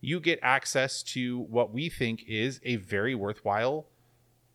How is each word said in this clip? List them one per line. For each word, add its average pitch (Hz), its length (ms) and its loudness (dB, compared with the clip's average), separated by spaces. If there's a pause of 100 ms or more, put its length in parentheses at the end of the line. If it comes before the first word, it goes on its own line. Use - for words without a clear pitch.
You 165 140 -2
get 165 220 2
access 135 600 2
to 123 360 -4
what 113 320 2
we 139 160 -4
think 113 400 -2
is 110 360 -2
a 123 120 0
very 104 400 -2
worthwhile, 107 720 0 (680)